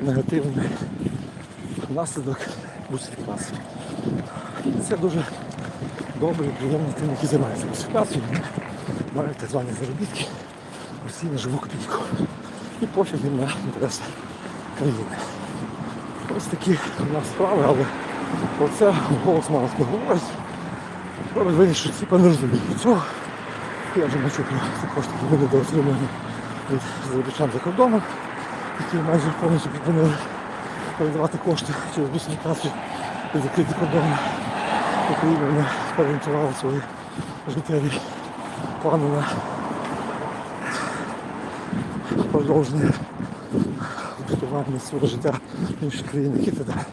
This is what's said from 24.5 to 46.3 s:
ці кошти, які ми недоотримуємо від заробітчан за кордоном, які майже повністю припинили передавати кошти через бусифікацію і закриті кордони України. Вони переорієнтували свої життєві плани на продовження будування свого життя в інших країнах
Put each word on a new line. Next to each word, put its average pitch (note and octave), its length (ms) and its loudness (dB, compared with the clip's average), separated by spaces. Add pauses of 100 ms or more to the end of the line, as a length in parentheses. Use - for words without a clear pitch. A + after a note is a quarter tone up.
ці - 140 -4
кошти, C3+ 160 -2 (120)
які D3 120 6
ми C#3 60 4
недоотримуємо C3+ 580 4 (720)
від C3 80 2 (320)
заробітчан C3 420 2
за B2+ 60 0
кордоном, G#3+ 420 6 (800)
які D#3+ 240 0
майже D#3 380 4
повністю E3 280 4
припинили D3+ 440 4 (840)
передавати D#3 480 2
кошти D#3 280 2 (220)
через C#3+ 140 2
бусифікацію D#3 640 -2 (600)
і - 20 4
закриті C3+ 300 2 (120)
кордони D#3+ 380 2 (920)
України. D#3 340 4
Вони D3 200 4 (300)
переорієнтували D3 640 2
свої C#3 220 0 (720)
життєві D3 380 2 (880)
плани D3+ 280 4
на D3 160 2 (3000)
продовження D3 600 4 (1400)
будування C3+ 500 0
свого C#3 280 0
життя A#2 260 0 (480)
в - 20 -2
інших - 280 -4
країнах C#3+ 360 2